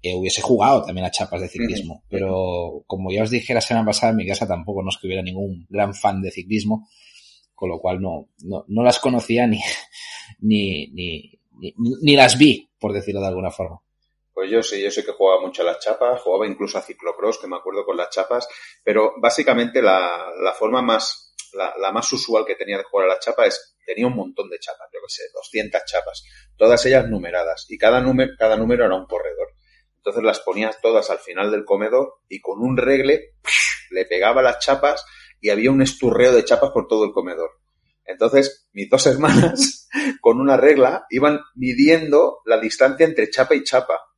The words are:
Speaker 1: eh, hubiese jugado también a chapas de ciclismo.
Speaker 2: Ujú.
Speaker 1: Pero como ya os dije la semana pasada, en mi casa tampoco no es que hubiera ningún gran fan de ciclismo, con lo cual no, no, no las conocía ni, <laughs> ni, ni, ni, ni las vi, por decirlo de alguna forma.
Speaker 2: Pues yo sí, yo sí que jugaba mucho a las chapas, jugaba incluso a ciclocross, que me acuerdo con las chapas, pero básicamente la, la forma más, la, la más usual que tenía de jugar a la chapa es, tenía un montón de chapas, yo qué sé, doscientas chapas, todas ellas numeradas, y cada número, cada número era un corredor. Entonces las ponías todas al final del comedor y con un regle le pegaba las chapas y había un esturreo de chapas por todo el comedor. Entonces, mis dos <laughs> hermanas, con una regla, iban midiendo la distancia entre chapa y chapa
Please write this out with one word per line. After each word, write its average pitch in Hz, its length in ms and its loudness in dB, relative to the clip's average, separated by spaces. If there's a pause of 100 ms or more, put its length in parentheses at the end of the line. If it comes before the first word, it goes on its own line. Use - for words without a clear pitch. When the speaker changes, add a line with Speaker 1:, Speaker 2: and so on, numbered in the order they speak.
Speaker 1:
eh, 90 140 -6
hubiese 92 260 -4
jugado 123 420 2
también 90 220 -6
a 87 60 -4
chapas - 300 -6
de 90 60 -8
ciclismo. 98 480 -8
Speaker 2:
Ujú. - 140 -20
Speaker 1:
Pero 92 760 -4
como 95 260 -8
ya 104 120 0
os 110 80 -2
dije 120 240 -4
la 113 60 2
semana 113 260 -2
pasada, 113 240 0
en 110 60 0
mi 92 100 -4
casa 98 200 -4
tampoco 92 360 -6
no 95 60 -6
es - 100 -6
que 95 80 -12
hubiera 92 160 -6
ningún 92 460 -8
gran 101 260 -2
fan 98 260 -2
de 92 100 -6
ciclismo, 107 560 -4 (680)
con 90 140 -8
lo 85 100 -8
cual 92 220 -4
no, 87 280 -8 (140)
no, 90 240 -10
no 110 160 0
las 123 160 6
conocía 120 480 0
ni, 107 120 0 (420)
<laughs> - 380 -20
ni, 101 520 0
ni, 85 480 -12 (200)
ni, 90 140 -14 (300)
ni 147 120 8
las 123 240 8
vi, 143 400 6
por 101 140 -4
decirlo 101 280 -4
de 95 60 -2
alguna 92 240 -4
forma. 87 280 -10 (540)
Speaker 2:
Pues 95 160 -6
yo 113 140 2
sí, 101 180 -6
yo 101 80 -2
sí 104 140 -6
que - 80 -8
jugaba 92 300 4
mucho 90 220 -6
a - 20 0
las 85 140 -2
chapas, 120 420 -2
jugaba 98 260 0
incluso 98 300 -6
a 90 40 -6
ciclocross, - 580 -6
que 98 80 -16
me 92 100 -10
acuerdo 95 260 -8
con 92 140 -4
las 87 120 -6
chapas, 123 380 -4 (380)
pero 107 260 2 (100)
básicamente 120 600 2
la, 92 460 2 (140)
la 92 120 0
forma 117 280 -2
más, - 540 -4 (160)
la, 95 260 -6
la 95 140 -2
más 113 220 -4
usual 113 320 -2
que 101 100 -4
tenía 98 220 -8
de 98 80 -6
jugar 98 220 0
a 95 80 2
la - 40 -10
chapa 113 260 0
es, - 300 -4 (100)
tenía 120 220 -4
un 123 80 -4
montón 95 340 -10
de 87 80 -12
chapas, - 360 -16
yo - 120 -14
qué - 80 -16
sé, - 100 -16 (120)
doscientas 104 500 -6
chapas, - 380 -8 (320)
todas 117 300 4
ellas 127 240 4
numeradas, 87 580 -6
y 107 100 -14
cada 117 220 4
número, 127 400 0
cada 110 160 4
número 113 300 0
era 92 100 2
un 95 120 -8
corredor. - 420 -6 (480)
Entonces 107 260 -6
las 107 160 2
ponías 104 420 -4
todas 113 280 2
al - 100 -4
final 95 320 -4
del 107 140 -4
comedor 110 640 -2
y 95 100 -14
con 95 220 -8
un 127 160 -2
regle 135 560 2 (580)
le 92 140 -2
pegaba 104 360 2
las 123 180 2
chapas 139 440 0 (380)
y 104 80 -2
había 110 200 2
un 135 120 4
esturreo 127 500 4
de 117 140 6
chapas 117 260 2
por 113 160 -2
todo 110 160 2
el 101 80 -2
comedor. 87 380 -6 (560)
Entonces, 113 680 0
mis 101 180 -10
dos 131 180 4
<laughs> - 0 -
hermanas, 143 840 2 (320)
con 117 180 4
una 135 160 4
regla, 135 540 4
iban 143 320 0 (140)
midiendo 143 920 2
la 113 120 2
distancia 160 480 2
entre 160 240 0
chapa 131 240 2
y 139 100 0
chapa 127 360 0 (180)